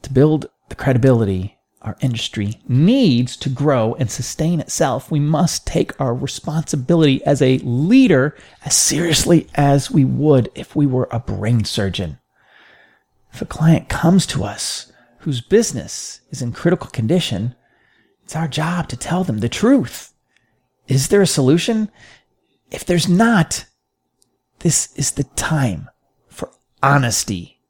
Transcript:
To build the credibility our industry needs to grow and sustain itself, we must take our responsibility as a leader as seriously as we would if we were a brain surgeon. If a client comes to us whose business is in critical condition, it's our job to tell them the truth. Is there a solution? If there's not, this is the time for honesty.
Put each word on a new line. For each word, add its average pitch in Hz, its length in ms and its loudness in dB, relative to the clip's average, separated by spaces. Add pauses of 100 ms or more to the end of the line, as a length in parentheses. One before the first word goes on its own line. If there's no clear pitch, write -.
To 135 120 -12
build 147 360 4 (200)
the - 60 -14
credibility 113 800 2 (300)
our 107 160 -10
industry 113 680 -4
needs 147 720 2
to - 120 -6
grow 127 460 0
and 120 140 -2
sustain 160 500 -4
itself, 135 500 -4
we 151 100 0
must 156 460 0
take - 360 -4
our 123 120 -2
responsibility 147 1080 0
as 143 180 2
a 131 180 2
leader 151 760 4 (280)
as 143 120 -2
seriously 160 800 2
as 143 340 2
we 143 160 4
would 131 500 2
if - 200 -14
we 147 100 2
were 127 260 -2
a 117 80 -4
brain 107 440 -2
surgeon. 92 560 -4 (1120)
If - 80 -12
a - 40 -4
client - 440 2
comes 175 380 2
to - 160 -6
us - 480 -10 (280)
whose 131 220 -6
business - 880 -2
is 135 120 -12
in 120 100 -6
critical - 400 -2
condition, 117 640 -2 (680)
it's - 120 -18
our 160 120 -4
job 160 420 -4
to 120 80 -10
tell 185 260 -4
them 107 160 -4
the 113 100 -2
truth. - 640 0 (720)
Is 135 200 0
there 202 140 4
a 180 60 4
solution? 175 600 0 (840)
If - 140 -12
there's 175 240 0
not, 202 560 2 (960)
this - 360 -2
is - 180 -4
the 143 100 -4
time 123 640 -4 (400)
for - 220 -14 (320)
honesty. 123 760 -2 (100)